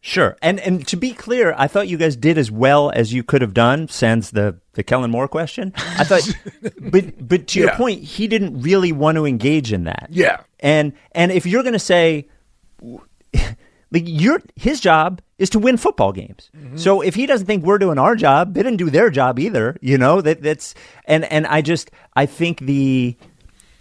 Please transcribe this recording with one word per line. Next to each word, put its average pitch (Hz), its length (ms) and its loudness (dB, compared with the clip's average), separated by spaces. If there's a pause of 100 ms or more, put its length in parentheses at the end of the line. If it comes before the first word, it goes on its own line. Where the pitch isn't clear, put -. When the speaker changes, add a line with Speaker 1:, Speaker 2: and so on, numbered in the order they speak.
Speaker 1:
Sure. 139 380 0
And, 185 180 0
and 180 280 -4
to - 80 -6
be 247 160 -4
clear, 220 440 -2
I 143 120 0
thought 202 180 -2
you 175 100 -6
guys 156 200 0
did 151 200 2
as 123 140 -2
well 135 400 4
as 113 220 -2
you 123 100 -4
could 135 180 2
have 107 140 -2
done, 131 340 2
sans 113 440 0
the, 104 260 -2 (140)
the 107 100 -8
Kellen 123 300 -2
Moore 127 160 -2
question. 190 480 -6
I 175 260 -4
thought, 170 260 2 (320)
Speaker 2:
<laughs> - 300 -12
Speaker 1:
but, 165 380 0
but 175 200 0
to 190 120 -2
your - 80 4
Speaker 2:
Yeah. - 80 -2
Speaker 1:
point, 233 260 -2
he 202 240 -8
didn't 190 360 -2
really 180 280 2
want 156 260 0
to 156 100 0
engage 131 460 0
in 90 120 -2
that. - 260 -8
Speaker 2:
Yeah. 170 300 0 (180)
Speaker 1:
And, 147 340 2 (200)
and 175 180 2
if 180 160 0
you're 214 160 0
gonna 233 160 -2
say, 165 480 2 (300)
<laughs> - 260 -20 (500)
like, - 720 -4
your, 170 380 0 (140)
his 277 240 -2
job 170 420 2 (160)
is 190 120 0
to 220 80 2
win 240 180 2
football 165 360 0
games. - 440 -16
Speaker 2:
Mm-hmm. 139 220 -18
Speaker 1:
So 190 220 2
if 180 140 -2
he 247 120 -2
doesn't 240 200 0
think 196 180 -2
we're 202 140 4
doing 180 200 0
our 196 180 4
job, 175 380 2
they - 80 0
didn't 233 160 -2
do 170 120 -2
their 190 200 4
job 127 280 0
either. 135 420 -2
You 131 180 2
know, 147 220 4
that, 151 220 -2
that's, 151 320 -6 (300)
and, 156 220 2
and 156 200 0
I 151 160 0
just, 156 280 -4 (240)
I 139 120 2
think 165 340 -4
the, 131 560 0 (640)